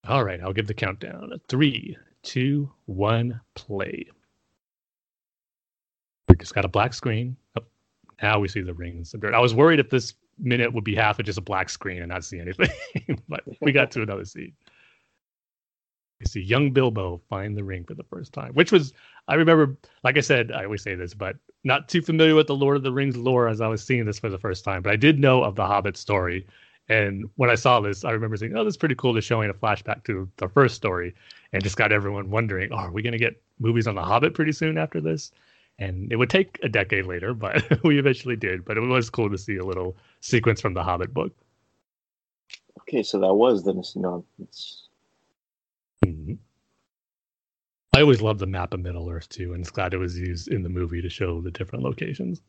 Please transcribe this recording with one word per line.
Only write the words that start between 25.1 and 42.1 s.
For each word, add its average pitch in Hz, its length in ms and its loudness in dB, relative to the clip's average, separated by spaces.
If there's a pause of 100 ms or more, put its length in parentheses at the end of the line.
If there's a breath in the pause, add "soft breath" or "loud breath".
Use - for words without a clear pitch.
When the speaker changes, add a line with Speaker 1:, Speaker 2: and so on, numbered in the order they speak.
Speaker 1:
know 131 240 6
of 98 120 -2
the 104 100 0
Hobbit 98 320 0
story. 92 480 -2 (440 soft breath)
And 101 460 0
when 120 140 2
I 117 60 6
saw 123 240 4
this, 101 240 -4
I 120 80 -4
remember 110 240 -2
saying, 113 220 -6
"Oh, 226 80 0
that's 208 100 -2
pretty 147 200 0
cool," 123 180 0
to 110 80 2
showing 110 280 0
a 95 40 -4
flashback 104 500 -4
to 95 320 -6
the - 140 -6
first 131 260 6
story, 87 400 -4 (380 loud breath)
and 98 100 -2
just 98 140 -4
got 107 160 4
everyone 101 360 -2
wondering, 101 440 -2
"Oh, - 40 -8
are 95 140 -8
we 104 100 -4
gonna 117 160 -4
get 113 240 0 (180)
movies 117 280 2
on 101 80 -2
The 92 60 -4
Hobbit 120 320 2
pretty 156 180 0
soon 160 260 -2
after 160 220 -4
this?" 156 320 -4 (480 soft breath)
And 95 320 -6
it 113 60 0
would 123 120 2
take - 320 -2
a 151 60 -4
decade 98 380 0
later, 92 280 -6
but 107 360 -2
<laughs> - 160 2
we 147 120 6
eventually 131 380 0
did. 92 300 -6
But 107 120 -4
it 110 40 0
was 123 280 0
cool 107 200 -2
to 101 80 -4
see 101 180 -6
a 92 100 -6
little 92 300 -6 (280 soft breath)
sequence 113 380 2
from 95 120 -2
the 87 100 -4
Hobbit 90 300 -2
book. 190 180 -2 (1500)